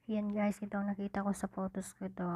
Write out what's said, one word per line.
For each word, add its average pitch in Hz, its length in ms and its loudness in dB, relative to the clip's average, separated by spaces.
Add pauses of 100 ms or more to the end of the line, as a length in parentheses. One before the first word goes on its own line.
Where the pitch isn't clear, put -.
Ayan 208 240 2
guys, 208 320 4
ito 202 160 0
ang 202 80 0
nakita 202 320 -2
ko 196 160 2
sa - 160 -2
photos 190 480 -4
ko 190 80 -2
ito. 190 160 -4 (120)